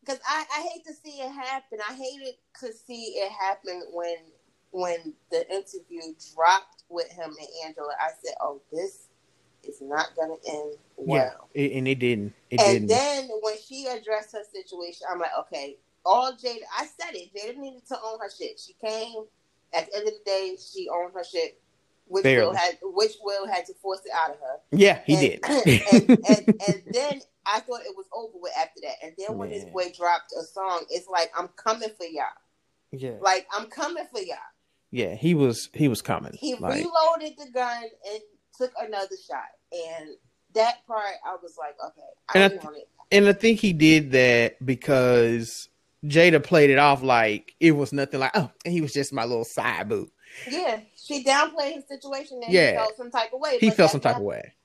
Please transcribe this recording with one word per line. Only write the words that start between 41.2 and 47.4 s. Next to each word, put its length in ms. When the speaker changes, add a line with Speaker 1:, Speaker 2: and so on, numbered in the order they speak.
Speaker 1:
I 160
was 160
like, 180
"Okay, 160
I 60
Speaker 2:
And 80
I 40
Speaker 1:
don't 120
Speaker 2:
th-, 40
Speaker 1:
want 140
it." 100
Speaker 2:
and 160
I 60
think 260
he 140
did 400
that 520
because 1040
Jada 360
played 280
it 100
off 240
like 560